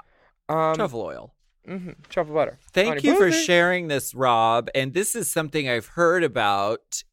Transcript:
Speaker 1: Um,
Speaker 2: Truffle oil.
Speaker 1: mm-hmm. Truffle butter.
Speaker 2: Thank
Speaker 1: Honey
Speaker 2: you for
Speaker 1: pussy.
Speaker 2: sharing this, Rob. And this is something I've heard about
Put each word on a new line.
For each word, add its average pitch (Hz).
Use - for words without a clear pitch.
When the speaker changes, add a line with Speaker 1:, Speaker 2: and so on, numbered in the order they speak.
Speaker 1:
Um, 160
Speaker 2:
Truffle 151
oil. 67
Speaker 1:
mm-hmm. 180
Truffle 156
butter. 151
Speaker 2:
Thank 196
Speaker 1:
Honey 143
Speaker 2:
you 302
for 392
Speaker 1:
pussy. 320
Speaker 2:
sharing 175
this, 139
Rob. 117
And 135
this 202
is 214
something 151
I've 120
heard 170
about 107